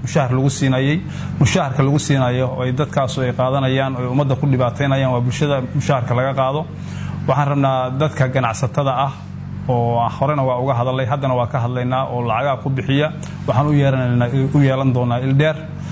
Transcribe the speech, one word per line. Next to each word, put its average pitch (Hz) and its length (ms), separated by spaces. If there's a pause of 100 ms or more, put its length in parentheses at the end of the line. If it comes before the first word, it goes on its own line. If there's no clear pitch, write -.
mushaar 127 300
lagu 131 180
siinayay. 135 520 (380)
Mushaharka 143 440
lagu 139 160
siinayo 127 480 (100)
oo 127 60
ay 127 100
dadkaas 139 460
ay 127 140
qaadanayaan 131 640
oo 123 60
ay 127 60
ummadda 135 280
ku 147 120
dhibaateynayaan 135 680
waa 123 80
bulshada 135 400 (140)
mushaharka 131 400
laga 131 180
qaado. 135 320 (640)
Waxaan 139 220
rabnaa 135 400 (100)
dadka 147 280
ganacsatada 131 640 (140)
ah 139 60 (560)
oo 117 320 (200)
horena 143 240
waa 127 180
uga 135 120
hadalay, 127 320
haddana 135 300
waa 120 120
ka 135 120
hadlaynaa, 123 500
oo 123 160
lacagaa 127 380
ku 135 60
bixiya. 135 420 (360)
Waxaan 131 200
u 151 60
yeelanaynaa, 131 540 (260)
u 147 60
yeelan 135 340
doonaa 123 260
il 135 180
dheer. 151 180 (360)